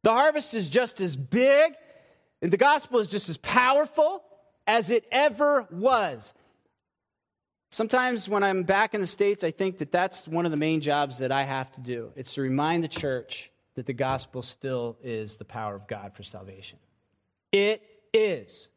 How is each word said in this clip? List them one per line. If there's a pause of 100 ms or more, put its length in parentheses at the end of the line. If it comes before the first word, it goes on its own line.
The
harvest
is
just
as
big, (680)
and
the
gospel
is
just
as
powerful (420)
as
it
ever
was. (1400)
Sometimes
when
I'm
back
in
the
States,
I
think
that
that's
one
of
the
main
jobs
that
I
have
to
do.
It's
to
remind
the
church (240)
that
the
gospel
still
is
the
power
of
God
for
salvation. (720)
It (300)
is.